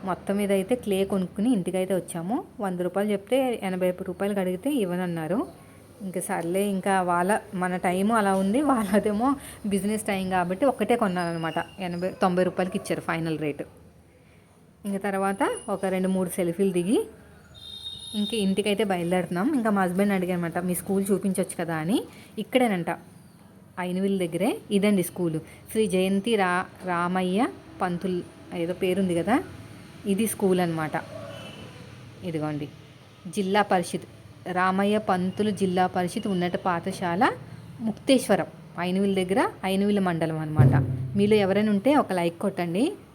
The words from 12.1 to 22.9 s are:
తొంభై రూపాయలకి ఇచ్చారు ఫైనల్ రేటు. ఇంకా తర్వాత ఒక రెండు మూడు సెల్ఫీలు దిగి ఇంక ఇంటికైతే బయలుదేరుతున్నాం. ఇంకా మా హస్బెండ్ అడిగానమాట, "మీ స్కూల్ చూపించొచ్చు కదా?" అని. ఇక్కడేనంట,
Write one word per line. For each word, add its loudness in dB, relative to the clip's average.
తొంభై 4
రూపాయలకి 0
ఇచ్చారు -2
ఫైనల్ -2
రేటు. -4
ఇంకా -4
తర్వాత 0
ఒక -2
రెండు 0
మూడు 0
సెల్ఫీలు 0
దిగి 2
ఇంక -2
ఇంటికైతే 2
బయలుదేరుతున్నాం. 0
ఇంకా 2
మా 4
హస్బెండ్ 2
అడిగానమాట, 0
"మీ 0
స్కూల్ 0
చూపించొచ్చు 0
కదా?" -2
అని. 0
ఇక్కడేనంట, 0